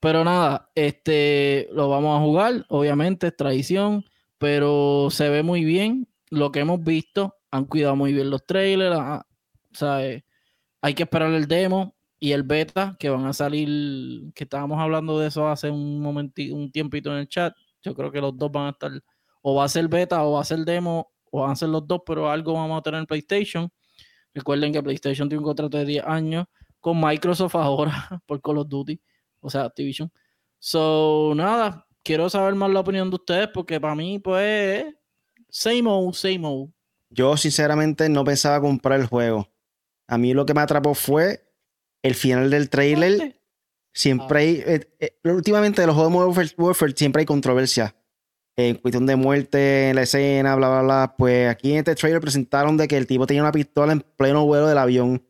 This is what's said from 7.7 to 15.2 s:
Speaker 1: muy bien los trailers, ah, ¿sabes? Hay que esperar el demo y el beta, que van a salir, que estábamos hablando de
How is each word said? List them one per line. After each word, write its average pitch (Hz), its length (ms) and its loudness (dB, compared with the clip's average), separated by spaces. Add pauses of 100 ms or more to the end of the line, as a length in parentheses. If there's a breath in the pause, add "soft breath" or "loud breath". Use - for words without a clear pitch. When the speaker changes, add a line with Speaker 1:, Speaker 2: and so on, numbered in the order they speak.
Speaker 1:
muy 139 160 0
bien 139 180 -2
los 135 140 -6
trailers, 190 540 0
ah, 143 280 -8 (460)
¿sabes? 135 520 -4 (580)
Hay - 120 0
que 170 100 -2
esperar 160 280 0
el 151 160 0
demo 185 480 -2 (240)
y 143 120 -2
el 143 100 0
beta, 156 560 -4
que 151 120 -4
van 131 160 -2
a 135 60 -4
salir, 147 1000 -6
que - 100 -10
estábamos 143 340 -6
hablando 160 400 -2
de 156 100 -2